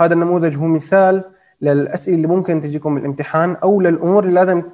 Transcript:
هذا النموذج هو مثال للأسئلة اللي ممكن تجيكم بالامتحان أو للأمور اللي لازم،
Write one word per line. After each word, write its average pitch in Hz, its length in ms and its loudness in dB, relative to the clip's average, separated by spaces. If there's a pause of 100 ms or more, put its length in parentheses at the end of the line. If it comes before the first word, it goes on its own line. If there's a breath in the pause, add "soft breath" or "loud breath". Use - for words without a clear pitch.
هذا 170 140 2
النموذج 170 440 0
هو 160 80 -4
مثال 185 580 2 (360 soft breath)
للأسئلة 147 560 -2
اللي 156 120 0
ممكن 180 320 -2
تجيكم 147 340 -6
بالامتحان 143 680 -4
أو 196 180 2
للأمور 175 440 2
اللي 180 100 0
لازم، 180 280 2 (120)